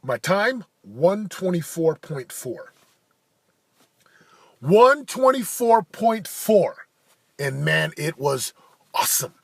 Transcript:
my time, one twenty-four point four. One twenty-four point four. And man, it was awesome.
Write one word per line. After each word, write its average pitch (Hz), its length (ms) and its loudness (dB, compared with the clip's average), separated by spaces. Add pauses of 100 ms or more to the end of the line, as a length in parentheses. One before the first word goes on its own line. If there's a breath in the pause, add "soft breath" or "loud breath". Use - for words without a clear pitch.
my 127 160 -6
time, 208 460 -2 (180)
one 175 460 -2
twenty-four 165 680 -2
point - 360 -12
four. - 400 -12 (1900 soft breath)
One 240 460 6
twenty-four 247 800 2
point 220 420 -2
four. - 600 0 (520)
And 139 260 -6
man, 156 320 0
it 151 220 -6
was 135 340 -4 (420 soft breath)
awesome. - 500 -2